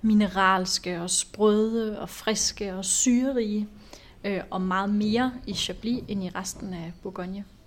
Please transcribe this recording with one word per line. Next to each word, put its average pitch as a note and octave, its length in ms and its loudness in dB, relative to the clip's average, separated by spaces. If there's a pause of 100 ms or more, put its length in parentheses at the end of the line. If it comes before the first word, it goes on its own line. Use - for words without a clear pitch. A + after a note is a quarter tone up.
mineralske F#3+ 1000 4
og F3 80 -4
sprøde G#3+ 880 2
og - 100 -8
friske - 640 -2
og F#3+ 100 -6
syrerige, A#3+ 800 2 (560)
øh, G3 260 -2
og F#3+ 120 -4
meget F#3 280 0
mere G#3+ 440 2 (140)
i G3+ 60 -6
Chablis A#3 540 -4
end G3 160 -4
i F3+ 60 -4
resten F#3 440 -8
af E3+ 180 -10 (120)
Bourgogne. F#3+ 420 -8 (220)